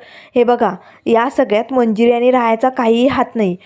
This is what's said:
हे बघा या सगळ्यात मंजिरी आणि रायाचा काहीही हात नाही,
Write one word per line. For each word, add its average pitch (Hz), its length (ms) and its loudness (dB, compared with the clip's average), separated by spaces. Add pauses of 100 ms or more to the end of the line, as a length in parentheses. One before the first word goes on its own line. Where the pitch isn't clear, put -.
(360)
हे 240 80 2
बघा 233 300 0 (320)
या 226 240 0
सगळ्यात 247 420 -2
मंजिरी 233 400 0
आणि 240 180 0
रायाचा 240 380 0
काहीही 247 380 0
हात 262 300 -2
नाही, 190 300 -2